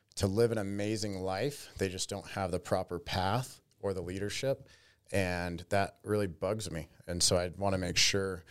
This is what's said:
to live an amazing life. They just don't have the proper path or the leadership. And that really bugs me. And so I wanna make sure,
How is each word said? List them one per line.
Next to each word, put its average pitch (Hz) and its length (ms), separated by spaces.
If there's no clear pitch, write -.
to 104 120
live 110 240
an 113 60
amazing 101 640
life. 98 560
They 95 120
just 92 200
don't 98 200
have 95 220
the 90 80
proper 92 400
path 98 640
or 98 120
the 90 80
leadership. 101 640
And 87 580
that 98 340
really 104 240
bugs 92 420
me. 80 180
And 87 160
so 92 140
I 90 200
wanna 98 200
make 92 200
sure, 95 540